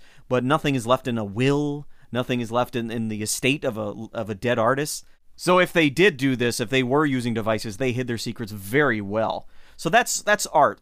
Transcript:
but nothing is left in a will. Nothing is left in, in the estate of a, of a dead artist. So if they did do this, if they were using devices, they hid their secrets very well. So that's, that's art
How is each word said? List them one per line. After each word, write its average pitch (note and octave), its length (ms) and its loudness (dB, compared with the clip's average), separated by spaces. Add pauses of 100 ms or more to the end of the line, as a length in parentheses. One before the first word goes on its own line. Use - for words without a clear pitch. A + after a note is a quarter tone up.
(280)
but B2 160 0
nothing D3 300 0
is A#2 120 -2
left B2+ 220 2
in A#2 100 -2
a G#2+ 60 -4
will. C#3+ 640 -2 (240)
Nothing B2 280 -2
is A2 120 -6
left A#2+ 240 0
in, A#2 140 -4
in A2+ 180 -4
the G#2+ 140 -4
estate B2+ 420 -2
of A#2 140 -4
a, G#2 160 -6 (180)
of A2 160 -6
a G#2 80 -6
dead A#2+ 220 0
artist. C3+ 460 0 (300)
So F3+ 240 4
if F3 140 2
they E3 160 4
did D#3 280 4
do C3 200 2
this, A#2 240 0
if A2+ 80 -2
they C3 140 2
were C#3 240 2
using B2 280 0
devices, G#2+ 440 -2
they C3 140 0
hid B2 140 -2
their A#2+ 120 -4
secrets A2 340 -8
very G#2+ 480 0
well. G#2+ 480 -4 (280)
So - 120 -4
that's, A3+ 340 2
that's G#3 260 0
art C3 340 4